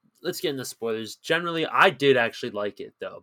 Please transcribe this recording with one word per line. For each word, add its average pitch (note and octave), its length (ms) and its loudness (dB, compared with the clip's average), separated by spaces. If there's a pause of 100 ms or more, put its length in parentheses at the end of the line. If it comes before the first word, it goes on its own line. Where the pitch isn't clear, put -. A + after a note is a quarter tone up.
(220)
let's E3+ 180 -6
get E3+ 80 0
into C3 160 -4
spoilers. A2 520 -6
Generally, E3 500 -2
I E3 240 6
did C3+ 260 4
actually A#2 360 0
like G#2 280 -4
it, - 180 -14
though, F#2+ 240 -10